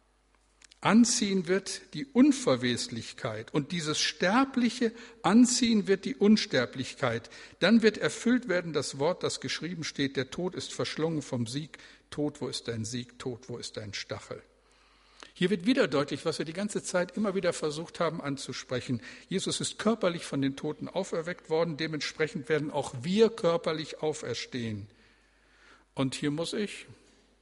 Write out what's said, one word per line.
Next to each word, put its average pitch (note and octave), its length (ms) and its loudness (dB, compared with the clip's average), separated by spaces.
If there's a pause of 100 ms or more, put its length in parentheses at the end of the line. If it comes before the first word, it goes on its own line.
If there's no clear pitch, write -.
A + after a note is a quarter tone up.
(840)
anziehen G3 640 6
wird, - 460 -2
die D3+ 140 -6
Unverweslichkeit, A#2+ 1500 2
und D3 180 -2
dieses D#3 280 -2
Sterbliche A#3+ 920 2 (300)
anziehen A3+ 640 6
wird, G3 200 0
die G3 100 -4
Unsterblichkeit, C3 1160 2 (300)
dann G#3 240 6
wird G#3 160 4
erfüllt F#3 480 0
werden F3 260 -2
das C#3 240 -2
Wort, D3+ 240 0
das - 200 -4
geschrieben D#3+ 420 -6
steht, C#3 340 -2
der B2+ 140 -2
Tod F3+ 240 -4
ist - 180 -8
verschlungen D#3 480 -2
vom A#2+ 240 -4
Sieg. C#3 320 -8 (320)
Tod, D3 320 -4
wo C3 60 -4
ist - 200 -8
dein A#2 160 -4
Sieg? A#2+ 360 -8
Tod, A#2+ 280 -8
wo A#2+ 120 -10
ist - 180 -12
dein G#2 160 -10
Stachel?“ - 480 -10 (960)
Hier F3 160 2
wird F3+ 160 0
wieder B3+ 200 4
deutlich, C#3+ 380 0
was E3 140 -2
wir D#3+ 60 -2
die D#3+ 60 -10
ganze G3+ 300 -4
Zeit F3+ 340 -2
immer G3 200 -2
wieder F3 180 0
versucht D#3 460 -6
haben E3 200 0
anzusprechen. C3 840 -6 (260)
Jesus F3 320 -2
ist - 160 -6
körperlich G3 480 0
von C#3 160 -2
den C3+ 140 0
Toten D3 320 -8
auferweckt F3 640 -4
worden, D#3+ 260 0
dementsprechend D#3 720 -4
werden D3+ 220 0
auch C#3 200 -4 (120)
wir G#3 260 4
körperlich E3+ 720 -2
auferstehen. A#2 840 -4 (1080)
Und C3 220 -2
hier D3 160 -2
muss E3 220 -4
ich, - 340 -6 (540)